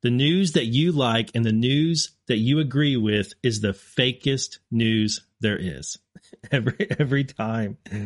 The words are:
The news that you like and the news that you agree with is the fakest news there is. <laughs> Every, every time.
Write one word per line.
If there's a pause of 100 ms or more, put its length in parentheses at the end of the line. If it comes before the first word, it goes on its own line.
The
news
that
you
like
and
the
news (160)
that
you
agree
with (100)
is
the
fakest (120)
news (180)
there
is. (240)
<laughs>
Every, (120)
every
time. (280)